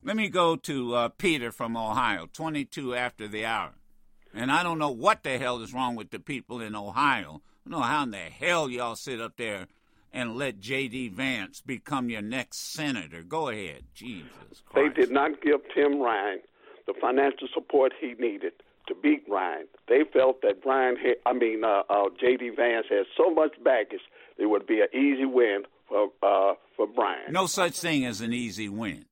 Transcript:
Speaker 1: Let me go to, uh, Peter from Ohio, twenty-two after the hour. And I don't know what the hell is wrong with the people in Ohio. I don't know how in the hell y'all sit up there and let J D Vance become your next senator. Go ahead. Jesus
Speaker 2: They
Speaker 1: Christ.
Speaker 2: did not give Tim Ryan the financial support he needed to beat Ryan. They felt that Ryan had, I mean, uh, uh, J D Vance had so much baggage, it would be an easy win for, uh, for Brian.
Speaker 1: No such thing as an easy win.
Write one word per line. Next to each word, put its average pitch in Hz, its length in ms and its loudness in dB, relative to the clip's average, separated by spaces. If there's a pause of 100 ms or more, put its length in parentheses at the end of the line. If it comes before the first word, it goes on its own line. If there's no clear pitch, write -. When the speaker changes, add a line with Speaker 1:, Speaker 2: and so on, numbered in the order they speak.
Speaker 1:
Let 208 140 -4
me 214 140 0
go 175 260 4
to, 123 400 -4
uh, 120 140 2
Peter 139 420 -2
from 117 240 -6
Ohio, 110 560 -2
twenty-two 147 640 -6
after 123 320 -6
the 107 180 -6
hour. 107 300 -4 (580)
And 123 180 -4
I 165 120 2
don't 170 160 -4
know 147 120 0
what 165 320 0
the 131 160 -2
hell 123 220 -4
is 110 120 -14
wrong 123 220 -4
with 104 160 -12
the 104 80 -10
people 123 420 -10
in 107 140 -10
Ohio. 104 680 -2 (240)
I - 40 -18
don't 160 100 -6
know 117 60 0
how 147 180 0
in 120 80 -6
the 98 60 -10
hell 147 520 -2
y'all 120 260 -6
sit 123 240 -10
up 113 180 -10
there 104 300 -8 (460)
and 120 240 -6
let 127 220 -6
J 135 280 -4
D 120 220 -8
Vance 110 520 -6
become 127 480 -6
your 110 120 -6
next 117 380 -8 (140)
senator. 90 500 -8
Go 151 260 -4
ahead. 85 440 -10
Jesus 101 360 -14 (440)
Speaker 2:
They 135 100 4
Speaker 1:
Christ. 151 120 0
Speaker 2:
did 127 160 4
not 143 300 0
give 147 200 4 (120)
Tim 143 260 4
Ryan 104 400 0 (480)
the 98 140 -4
financial 135 520 2
support 135 460 4
he 127 140 -6
needed 101 400 -4 (340)
to - 80 -6
beat 147 320 2
Ryan. 90 400 -2 (200)
They 135 160 6 (100)
felt 131 300 4
that 101 220 0
Ryan 131 300 2
had, 123 200 2 (100)
I 123 80 4
mean, 113 300 2
uh, 101 260 4
uh, 101 200 4 (100)
J 127 180 4
D 123 120 -6
Vance 113 400 0
had 101 160 2 (120)
so 175 140 6
much 156 320 2
baggage, 110 380 2 (360)
it 101 80 0
would 104 200 2
be 110 140 2
an 101 140 6
easy 135 320 2
win 120 400 4 (220)
for, 101 240 2 (120)
uh, 98 300 6 (220)
for 107 120 0
Brian. 101 460 -2
Speaker 1:
No 185 140 2
such 175 320 0
thing 151 260 0
as 110 160 -6
an 117 100 -4
easy 110 380 -4
win. 101 420 -8